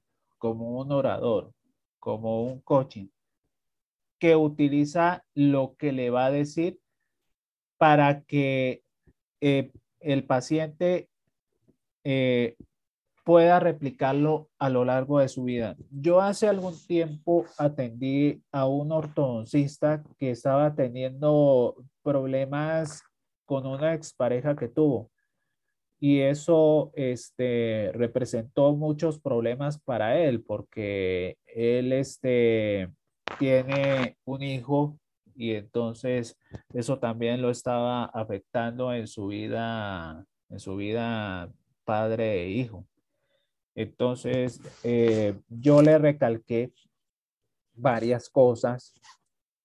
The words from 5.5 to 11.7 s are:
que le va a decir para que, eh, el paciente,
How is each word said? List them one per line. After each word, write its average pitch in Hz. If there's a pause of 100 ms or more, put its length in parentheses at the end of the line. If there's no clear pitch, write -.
que 147
le 123
va 123
a 135
decir 147 (1000)
para 147
que, 135 (580)
eh, 139 (300)
el 139
paciente, 156 (960)